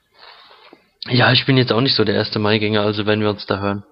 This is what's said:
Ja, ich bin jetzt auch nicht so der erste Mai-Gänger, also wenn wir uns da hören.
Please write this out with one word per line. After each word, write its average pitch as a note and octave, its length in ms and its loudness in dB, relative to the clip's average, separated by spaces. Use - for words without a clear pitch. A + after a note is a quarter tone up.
Ja, B2 240 2
ich B2+ 140 0
bin C3+ 100 2
jetzt B2+ 160 2
auch G#2+ 80 2
nicht C3+ 160 0
so A2 80 0
der G2+ 120 0
erste G#2+ 240 -2
Mai-Gänger, G#2+ 420 0
also G#2 240 -2
wenn G#2+ 160 0
wir G#2 80 0
uns G2+ 160 -6
da G2 160 -4
hören. G2+ 300 -4